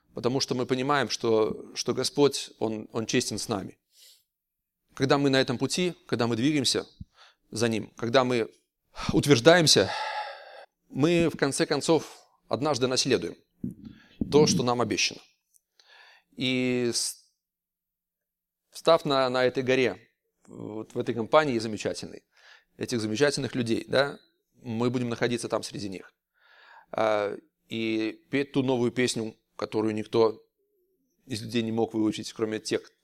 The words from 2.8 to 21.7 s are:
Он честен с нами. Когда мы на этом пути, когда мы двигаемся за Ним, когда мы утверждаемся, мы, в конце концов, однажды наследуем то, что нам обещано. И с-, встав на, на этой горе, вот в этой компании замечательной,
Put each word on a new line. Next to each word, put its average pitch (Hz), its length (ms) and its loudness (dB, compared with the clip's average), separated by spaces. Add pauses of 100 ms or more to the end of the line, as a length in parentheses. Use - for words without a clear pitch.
Он 110 120 -4
честен 120 340 -2
с - 100 -8
нами. 95 280 -6 (1200)
Когда 139 240 2
мы 143 100 2
на 131 100 4
этом 127 200 0
пути, 170 360 -2 (120)
когда 117 200 -2
мы 117 100 0
двигаемся 127 500 0 (640)
за 117 180 0
Ним, 110 280 -4
когда 120 280 2
мы 123 240 0 (640)
утверждаемся, 143 800 6 (1000)
мы, 170 400 2
в - 80 -4
конце 147 300 0
концов, 156 520 0 (300)
однажды 127 380 0
наследуем 120 500 0 (920)
то, 151 160 6
что - 160 2
нам 123 180 0
обещано. 104 400 -2 (1160)
И 127 560 0
с-, - 320 -6 (1500)
встав - 340 2
на, 135 240 2
на 127 160 2
этой 127 180 2
горе, 123 360 2 (480)
вот 110 480 -12
в - 40 -6
этой 120 160 -4
компании 120 440 2
замечательной, 104 640 -8 (540)